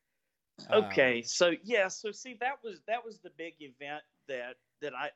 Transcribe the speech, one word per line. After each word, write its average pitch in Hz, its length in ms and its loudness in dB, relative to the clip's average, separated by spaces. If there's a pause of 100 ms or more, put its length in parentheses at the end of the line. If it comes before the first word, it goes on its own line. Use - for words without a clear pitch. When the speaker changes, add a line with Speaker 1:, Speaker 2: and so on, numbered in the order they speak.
(720)
Speaker 1:
Um, - 80 6
Speaker 2:
Okay, 117 440 4
so, 175 300 4 (120)
yeah, 202 240 2
so 214 240 -8
see, 247 280 -14
that 262 220 -4
was, 190 240 -12
that 226 180 -4
was 214 140 -16
the 180 180 -20
big 165 240 -10
event 147 420 -12 (260)
that, 127 280 -6 (240)
that 143 140 -6
I, 139 200 -4